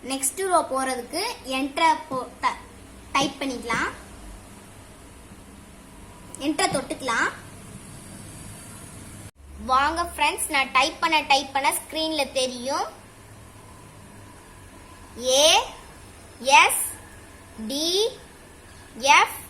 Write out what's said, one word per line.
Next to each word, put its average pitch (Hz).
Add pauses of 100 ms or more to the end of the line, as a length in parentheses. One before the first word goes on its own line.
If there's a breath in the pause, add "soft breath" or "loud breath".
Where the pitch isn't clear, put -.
(100)
நெக்ஸ்ட் 269 (100)
ரோ 339 (120)
போறதுக்கு 262 (360)
என்டர் 311
போ-, - (160)
ட-, - (540)
டைப் 269
பண்ணிக்கலாம். 247 (2500)
என்டர் 320
தொட்டுக்கலாம். 269 (2500)
வாங்க 285
ஃப்ரெண்ட்ஸ், 339
நான் 269
டைப் 311
பண்ண, 320
டைப் 277
பண்ண 285
ஸ்கிரீன்ல 311
தெரியும். 254 (2250)
ஏ 269 (920)
எஸ் 285 (840)
டி 285 (1300)
எஃப் - (120)